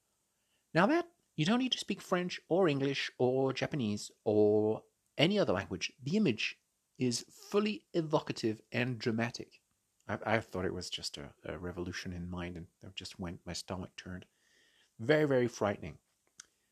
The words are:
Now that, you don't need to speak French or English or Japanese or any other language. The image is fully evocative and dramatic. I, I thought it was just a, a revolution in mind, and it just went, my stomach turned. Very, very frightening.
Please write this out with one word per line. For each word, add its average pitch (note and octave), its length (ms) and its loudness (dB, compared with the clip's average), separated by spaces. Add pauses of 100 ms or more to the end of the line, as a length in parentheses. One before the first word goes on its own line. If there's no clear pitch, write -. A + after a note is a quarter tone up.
(760)
Now E3+ 120 6
that, E4+ 220 2 (260)
you D3+ 100 0
don't A3 140 2
need B3+ 140 0
to - 60 -4
speak - 240 -6
French F3+ 460 -2
or F3+ 200 4
English C#3 500 0
or C3 340 2
Japanese A#2+ 580 -2 (140)
or G#2+ 600 4 (340)
any F#3 200 4
other C3 160 2
language. F#2 380 -4 (100)
The C#3+ 140 -2
image E3+ 420 0 (400)
is B2 260 0 (260)
fully G#3 340 -2 (100)
evocative D3 680 0 (100)
and B2 280 -2
dramatic. A#2 640 -4 (460)
I, G#2 120 -4 (180)
I A2+ 40 4
thought F#2 260 -4
it F2+ 80 -2
was F2+ 160 -8
just - 280 -10
a, C#2+ 140 -12 (120)
a D#2 140 -8
revolution F2 540 -8
in F2 180 -8
mind, F2+ 260 -6
and E2 100 -12 (160)
it F#2+ 120 -16
just - 240 -12
went, F2 280 -8
my E2+ 80 -8
stomach F#2 420 -8
turned. F2+ 300 -12 (720)
Very, D3+ 260 4
very B2+ 220 4
frightening. G2+ 500 -4 (720)